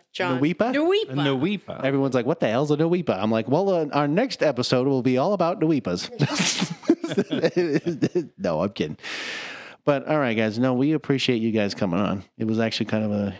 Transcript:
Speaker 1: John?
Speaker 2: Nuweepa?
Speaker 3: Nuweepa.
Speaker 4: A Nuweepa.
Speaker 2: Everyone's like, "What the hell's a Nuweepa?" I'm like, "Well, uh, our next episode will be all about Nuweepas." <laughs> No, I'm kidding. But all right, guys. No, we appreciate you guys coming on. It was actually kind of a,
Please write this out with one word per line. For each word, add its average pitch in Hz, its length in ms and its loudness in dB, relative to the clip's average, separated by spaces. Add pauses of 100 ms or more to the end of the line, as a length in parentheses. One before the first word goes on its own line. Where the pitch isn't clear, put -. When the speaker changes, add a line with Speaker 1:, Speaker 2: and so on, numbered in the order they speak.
(120)
Speaker 1:
John? 170 280 -2
Speaker 2:
Nuweepa? 175 320 2
Speaker 3:
Nuweepa. 359 380 0
Speaker 4:
A 131 60 -8
Nuweepa. 151 680 -2
Speaker 2:
Everyone's 135 300 0
like, 120 120 2
"What 156 120 0
the 139 100 0
hell's 135 220 0
a 147 60 4
Nuweepa?" 165 340 0 (100)
I'm 107 120 2
like, 113 160 0
"Well, 180 220 2
uh, 165 220 2
our 143 140 2
next 196 340 0
episode 127 460 2
will 135 160 2
be 127 160 4
all 170 140 2
about 180 280 0
Nuweepas." 156 520 0 (960)
<laughs> 170 1300 0
No, 85 240 0
I'm 101 80 0
kidding. 78 260 -4 (880)
But 143 220 0
all 156 140 2
right, 117 160 2
guys. 110 240 0
No, 127 140 2
we 139 180 2
appreciate 131 460 0
you 110 120 0
guys 104 240 0
coming 90 240 0
on. 98 240 -2 (160)
It 113 60 -4
was 110 160 0
actually 113 260 -2
kind 110 180 -2
of 107 60 -2
a, 101 300 -2